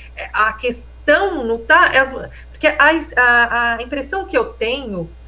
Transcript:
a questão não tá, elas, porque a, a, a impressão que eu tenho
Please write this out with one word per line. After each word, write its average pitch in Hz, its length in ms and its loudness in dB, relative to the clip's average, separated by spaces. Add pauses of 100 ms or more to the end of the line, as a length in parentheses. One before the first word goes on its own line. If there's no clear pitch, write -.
(340)
a 214 200 0
questão 294 880 -2
não 226 160 -2
tá, 330 340 4
elas, 254 360 0 (220)
porque - 160 0
a, 285 220 4 (280)
a, 240 580 2
a 226 80 -6
impressão 285 420 -8
que 311 120 -2
eu 220 80 0
tenho 220 640 -8 (180)